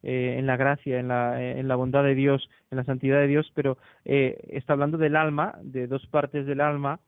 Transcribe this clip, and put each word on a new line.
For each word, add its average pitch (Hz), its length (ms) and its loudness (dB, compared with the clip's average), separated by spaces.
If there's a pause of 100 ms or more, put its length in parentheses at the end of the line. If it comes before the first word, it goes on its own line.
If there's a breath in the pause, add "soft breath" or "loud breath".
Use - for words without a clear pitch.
eh, 127 340 -2
en 131 80 -2
la 131 120 0
gracia, 135 420 0
en 123 80 -4
la, 123 340 0
en 131 260 -4
la 131 80 0
bondad 127 280 2
de 135 120 4
Dios, 135 340 2 (220 soft breath)
en 131 60 -6
la 127 60 -4
santidad 135 360 2
de 143 80 4
Dios, 147 280 2
pero, 139 220 0 (280 soft breath)
eh, 135 320 2 (120)
está 139 240 -2
hablando 147 240 0
del 151 180 2
alma, 156 460 0
de 127 260 -8
dos 131 200 -6
partes 143 380 -2
del 139 160 -2
alma 147 460 0